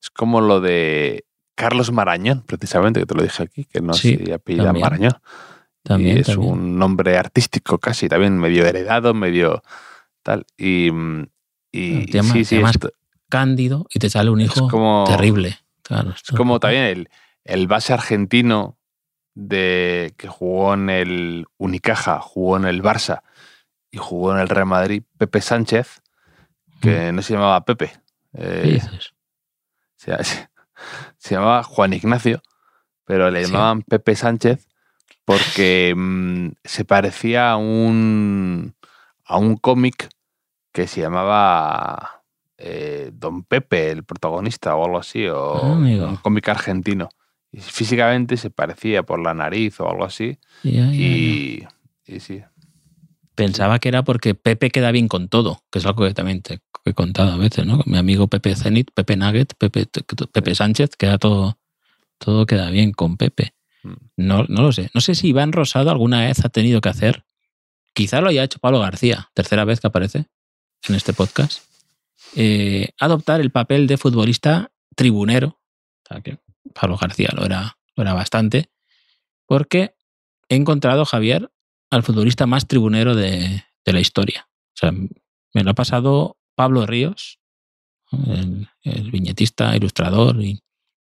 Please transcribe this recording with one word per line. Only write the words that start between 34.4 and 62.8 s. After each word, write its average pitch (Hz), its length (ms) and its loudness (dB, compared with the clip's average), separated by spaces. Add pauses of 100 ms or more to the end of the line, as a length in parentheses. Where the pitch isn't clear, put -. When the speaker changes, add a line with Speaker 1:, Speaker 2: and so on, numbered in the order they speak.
Speaker 1:
porque, 92 720 2
mm, 90 540 -2 (140)
se - 220 -8
parecía 113 680 2
a 110 60 0
un, 107 1160 0 (500)
a 90 120 -2
un 107 200 2
cómic 123 520 0 (600)
que 90 160 -4
se - 140 -8
llamaba, 90 1200 0 (340)
eh, 76 560 -10
Don 87 300 -10
Pepe, 87 480 -2
el 80 120 -8
protagonista, 85 720 -4
o 80 100 0
algo 87 140 -2
así, 107 280 -6
o 73 360 -4
Speaker 2:
Ah, 143 100 0
amigo. 117 340 2
Speaker 1:
un 98 100 -6
cómic 104 320 0
argentino. 95 600 -4 (420)
Y 110 100 -20
físicamente 120 760 0
se 117 120 -8
parecía 90 540 -2
por 85 160 -4
la 85 140 -2
nariz 90 460 -4
o 87 100 -2
algo 90 160 -4
así. 113 320 -8 (260)
Speaker 2:
Ya, 127 80 -2 (160)
ya, 143 60 0
Speaker 1:
Y, 80 680 -2
Speaker 2:
ya. - 80 -20 (360)
Speaker 1:
y 92 140 -14
sí. 95 240 -14 (920)
Speaker 2:
Pensaba 101 440 0
que 127 100 -2
era 127 140 0
porque 120 320 0
Pepe 113 340 0
queda 120 220 2
bien 120 160 2
con 90 200 -4
todo, 110 440 0
que 98 80 -2
es 85 60 -4
algo 104 200 0
que 95 80 0
también 92 280 -4
te - 180 -12 (260)
he 95 80 -2
contado 92 400 0
a 87 40 -2
veces, 101 280 0
¿no? 123 200 2
Mi 92 120 0
amigo 98 300 2
Pepe 98 280 0
Zenit, 110 380 0
Pepe 98 240 0
Nugget, 104 400 0
Pepe, 104 300 0
Pepe - 640 -4
Speaker 1:
Sí. 95 40 0
Speaker 2:
Sánchez, 107 420 0
queda 98 200 2
todo, 101 400 2 (600)
todo 107 280 2
queda 95 240 0
bien 101 240 4